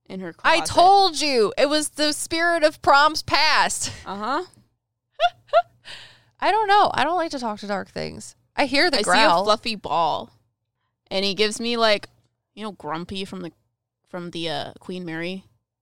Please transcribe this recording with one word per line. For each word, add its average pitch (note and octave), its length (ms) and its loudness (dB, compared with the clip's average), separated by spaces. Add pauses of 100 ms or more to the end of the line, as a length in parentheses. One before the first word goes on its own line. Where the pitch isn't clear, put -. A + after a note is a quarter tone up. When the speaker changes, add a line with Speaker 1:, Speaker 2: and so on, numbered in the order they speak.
Speaker 1:
in F#3+ 140 -12
her F3 140 -12 (100)
Speaker 2:
I D#4+ 140 4
Speaker 1:
closet? - 160 -4
Speaker 2:
told F4+ 460 6
you. B3+ 360 2
It C#4 140 2
was D4+ 200 -2
the D4+ 220 -2
spirit E4+ 520 -2
of D#4 180 0
proms D4+ 400 4
past. C#4 680 0 (140)
Speaker 1:
Uh-huh. A3 380 -6 (880)
Speaker 2:
<laughs> - 1080 -6
I D4+ 100 2
don't G#4+ 180 2
know. G4+ 240 4
I B3 120 0
don't E4 120 -2
like E4 140 -4
to C#4+ 80 -8
talk G#3+ 220 -8
to G#3 60 -16
dark G3 240 -6
things. - 440 -12 (220)
I C#4+ 100 0
hear C#4+ 240 2
the - 80 -2
Speaker 1:
I G#3 40 0
Speaker 2:
growl. F3+ 360 4
Speaker 1:
see F#3+ 40 0
a - 20 -2
fluffy A3 320 0
ball. D#3+ 540 -4 (800)
And G3 140 -4
he G3 100 -2
gives G#3+ 260 -2
me, A#3 160 -4
like, A3 320 0 (460)
you G3+ 100 -16
know, G#3 80 -10
Grumpy F3 520 -10
from F#3+ 180 -12
the, E3 100 -14 (560)
from F3 240 -14
the, E3 180 -8
uh, C#3+ 300 -8
Queen F#3 240 -12
Mary. E3+ 400 -10 (380)